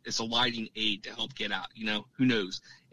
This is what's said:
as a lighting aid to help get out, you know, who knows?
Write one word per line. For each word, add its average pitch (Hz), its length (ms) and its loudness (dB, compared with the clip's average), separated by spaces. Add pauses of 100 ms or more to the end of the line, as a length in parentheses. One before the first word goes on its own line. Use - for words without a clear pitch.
as 117 120 -2
a 117 40 0
lighting 117 540 0
aid 107 260 0
to 104 100 -10
help 113 220 -8
get 104 160 -2
out, 95 240 -4
you 110 100 -8
know, 107 200 0 (120)
who 131 60 4
knows? 107 380 4 (300)